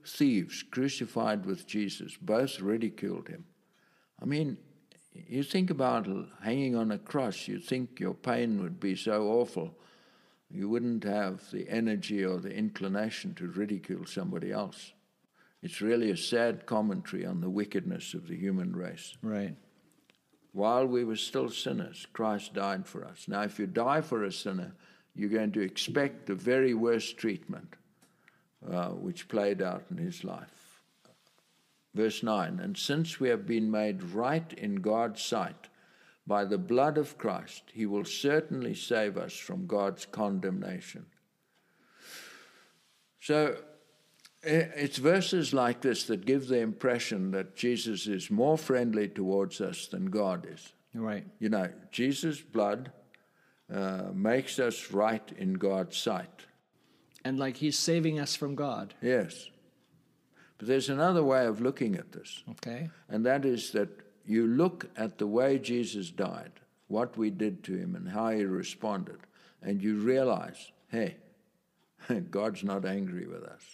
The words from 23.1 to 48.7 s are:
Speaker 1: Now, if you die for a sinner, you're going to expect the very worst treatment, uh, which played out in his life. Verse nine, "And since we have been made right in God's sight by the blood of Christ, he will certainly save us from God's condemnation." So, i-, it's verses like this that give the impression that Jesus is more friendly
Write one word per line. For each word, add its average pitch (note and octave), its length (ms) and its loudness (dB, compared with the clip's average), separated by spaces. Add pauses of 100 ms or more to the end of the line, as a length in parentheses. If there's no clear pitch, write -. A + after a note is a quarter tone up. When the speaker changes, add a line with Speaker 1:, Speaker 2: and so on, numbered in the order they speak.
Speaker 1:
Now, G2+ 140 0
if G#2 160 -4
you G#2 80 0
die A#2+ 360 2
for C3+ 220 0
a G2 80 -2
sinner, F#2 440 -6 (400)
you're G2+ 140 -2
going G#2+ 240 2
to G#2+ 80 2
expect C3+ 640 -2
the G2+ 80 0
very B2 400 4
worst A2+ 420 2
treatment, F#2+ 560 -4 (960)
uh, F2+ 200 -2
which F#2 400 -8
played G2+ 320 2
out F#2 280 -4
in F2+ 80 -6
his E2+ 260 -6
life. - 580 -14 (1120)
Verse G#2+ 280 2
nine, F#2 360 0
"And F#2 180 -4
since D#3+ 420 -2
we C3 100 2
have G#2+ 180 2
been A2 240 2
made G#2+ 320 0
right B2+ 500 -2
in G#2 240 -4
God's G#2+ 440 0
sight - 480 -4 (580)
by G2+ 180 4
the G2 120 2
blood B2+ 400 4
of D3 200 -2
Christ, - 460 -4 (100)
he A2+ 120 -2
will G2+ 200 0
certainly C#3 680 0
save G#2+ 420 0
us F2+ 200 -6
from F#2 300 -6
God's G2 400 0
condemnation." F#2+ 1000 -4 (2250)
So, D3+ 380 2 (880)
i-, - 60 -2
it's D3+ 480 2
verses E3+ 560 4
like B2 280 4
this B2 240 2
that G2+ 200 0
give C3 220 4
the B2+ 120 4
impression A2+ 720 0
that F#2+ 240 -2
Jesus A2+ 520 0
is F#2+ 240 -2
more C3 260 6
friendly A#2+ 500 2